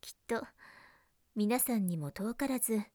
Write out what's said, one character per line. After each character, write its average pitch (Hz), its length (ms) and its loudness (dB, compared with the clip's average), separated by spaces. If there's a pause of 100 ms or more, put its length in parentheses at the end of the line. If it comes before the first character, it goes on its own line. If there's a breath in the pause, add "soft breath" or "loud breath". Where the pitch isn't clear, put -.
き - 120 -16
っ - 20 -16 (120)
と、 226 200 -2 (880 loud breath)
皆 220 260 2
さ 240 160 2
ん 196 100 2
に 175 100 0
も 147 140 -4
遠 220 240 -4
か 277 140 -2
ら 262 100 2
ず 214 240 2 (120)